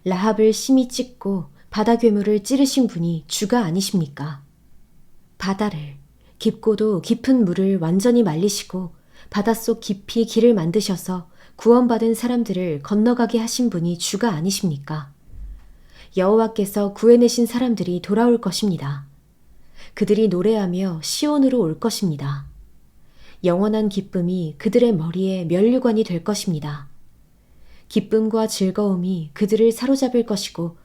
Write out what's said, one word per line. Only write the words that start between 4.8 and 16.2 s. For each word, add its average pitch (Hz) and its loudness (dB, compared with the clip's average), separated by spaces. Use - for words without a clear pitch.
바다를, 185 -4
깊고도 214 0
깊은 240 2
물을 190 2
완전히 196 2
말리시고 185 -4
바닷속 220 -2
깊이 - -4
길을 226 4
만드셔서 185 -2
구원받은 233 4
사람들을 190 -4
건너가게 233 0
하신 233 -2
분이 175 -2
주가 196 -2
아니십니까? 151 -4
여호와께서 202 0